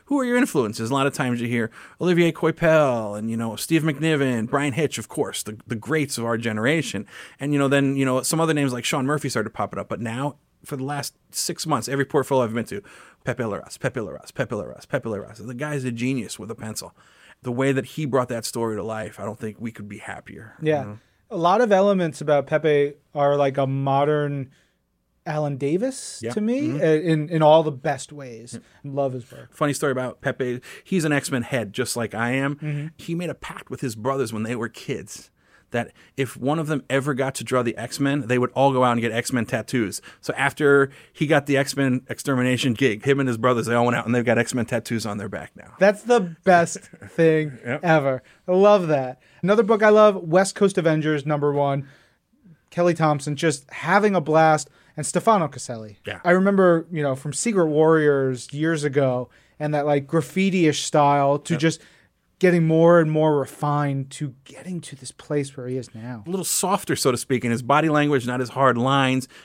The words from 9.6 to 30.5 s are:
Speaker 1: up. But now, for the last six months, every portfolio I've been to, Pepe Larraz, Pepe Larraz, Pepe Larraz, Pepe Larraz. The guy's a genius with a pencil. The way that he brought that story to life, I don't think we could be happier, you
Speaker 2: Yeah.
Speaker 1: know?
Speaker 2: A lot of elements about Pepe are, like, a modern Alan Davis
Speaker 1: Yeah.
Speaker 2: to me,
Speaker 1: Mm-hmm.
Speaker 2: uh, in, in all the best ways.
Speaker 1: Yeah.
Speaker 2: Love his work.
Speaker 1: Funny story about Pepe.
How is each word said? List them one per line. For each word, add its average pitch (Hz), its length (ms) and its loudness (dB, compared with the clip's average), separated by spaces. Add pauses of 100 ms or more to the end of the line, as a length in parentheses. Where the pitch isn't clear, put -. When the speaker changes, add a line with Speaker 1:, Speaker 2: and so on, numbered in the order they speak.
Speaker 1:
up. 92 100 -8
But 101 120 -8
now, 123 360 -6 (300)
for 147 100 -10
the 131 80 -8
last 143 320 -8 (140)
six - 360 -8
months, 127 220 -2
every 139 160 -2
portfolio 135 400 2
I've 110 100 -4
been 117 120 -4
to, 101 160 -12 (420)
Pepe 127 180 -4
Larraz, 101 380 -8
Pepe 131 200 -4
Larraz, 80 340 -10
Pepe 120 200 -6
Larraz, 73 320 -10
Pepe 127 220 -4
Larraz. 107 360 -10
The 123 100 -12
guy's 143 300 -6
a 127 80 -4
genius 120 460 -4
with 104 120 -12
a 113 40 -12
pencil. 107 400 -12 (480)
The 123 100 -6
way 135 200 0
that 131 140 -2
he - 180 -8
brought 123 240 0
that 113 160 -6
story 113 320 -4
to 98 60 -6
life, 110 360 -10
I 101 60 -10
don't 104 160 -8
think 104 180 -10
we 113 140 -10
could 104 160 -14
be 101 100 -14
happier, - 600 -16
you 156 120 -4
Speaker 2:
Yeah. 147 100 -2
Speaker 1:
know? 104 160 -14 (320)
Speaker 2:
A 214 60 -8
lot 180 260 2
of 220 100 2
elements 190 480 2
about 143 260 0
Pepe 147 460 2 (220)
are, 143 220 2
like, 139 200 2
a 135 100 0
modern 139 840 0 (760)
Alan 151 320 -4
Davis 180 680 -4
Speaker 1:
Yeah. 113 100 -6
Speaker 2:
to 214 80 -4
me, 254 280 -2
Speaker 1:
Mm-hmm. 139 120 -4
Speaker 2:
uh, - 40 0 (280)
in, 151 160 0
in 160 140 0
all 156 200 8
the 156 100 -2
best 139 400 -6
ways. 120 420 -16
Speaker 1:
Yeah. - 380 -16
Speaker 2:
Love 139 200 -2
his 123 180 -12
work. 127 240 -20
Speaker 1:
Funny 147 180 -2
story 139 200 -2
about 127 280 -6
Pepe. 123 400 -4 (220)